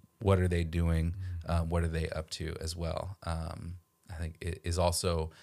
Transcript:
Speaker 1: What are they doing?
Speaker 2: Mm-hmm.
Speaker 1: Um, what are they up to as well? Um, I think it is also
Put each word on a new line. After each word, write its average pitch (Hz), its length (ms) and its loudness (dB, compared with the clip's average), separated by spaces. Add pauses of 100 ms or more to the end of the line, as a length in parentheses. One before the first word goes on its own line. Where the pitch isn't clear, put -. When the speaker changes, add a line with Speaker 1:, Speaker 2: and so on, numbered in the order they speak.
(180)
Speaker 1:
What 98 220 6
are 90 80 4
they 85 160 2
doing? 82 480 2 (340)
Speaker 2:
Mm-hmm. - 40 -2 (120)
Speaker 1:
Um, 82 60 -2
what 85 160 2
are 82 40 2
they 80 200 -2
up 80 220 -6
to 80 300 -6
as 82 140 -6
well? 85 500 -4
Um, 85 520 -6 (340)
I 95 40 -10
think 80 260 -6
it - 240 -4
is 87 160 2
also 87 500 2 (120)